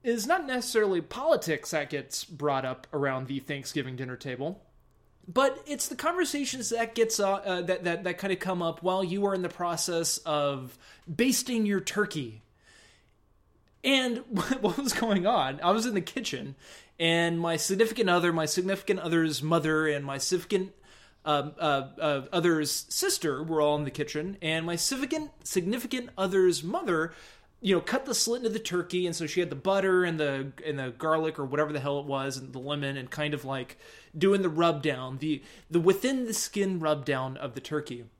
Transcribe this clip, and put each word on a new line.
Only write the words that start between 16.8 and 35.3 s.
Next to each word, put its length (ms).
and 400
my 180
significant 520
other, 220
my 140
significant 540
other's 440
mother, 440
and 180
my 140
significant, 540
um, 340
uh, 280
uh, 220
other's 400
sister 720
were 180
all 140
in 80
the 80
kitchen, 500
and 240
my 120
significant, 540
significant 760
other's 460
mother, 500
you 140
know, 80
cut 240
the 80
slit 280
into 80
the 100
turkey, 460
and 100
so 100
she 140
had 100
the 60
butter 480
and 160
the, 320
and 120
the 200
garlic 420
or 60
whatever 280
the 60
hell 200
it 60
was, 320
and 160
the 60
lemon, 380
and 120
kind 240
of, 120
like, 320
doing 240
the 80
rub 320
down, 380
the, 220